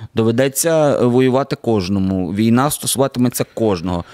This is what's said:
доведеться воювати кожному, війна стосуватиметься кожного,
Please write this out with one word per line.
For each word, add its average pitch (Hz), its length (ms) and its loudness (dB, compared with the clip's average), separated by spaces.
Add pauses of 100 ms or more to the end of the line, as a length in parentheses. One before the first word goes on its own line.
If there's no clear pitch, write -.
(160)
доведеться 135 920 0
воювати 127 500 2
кожному, 95 800 -2
війна 117 380 2
стосуватиметься 123 800 -2
кожного, 90 500 -2 (100)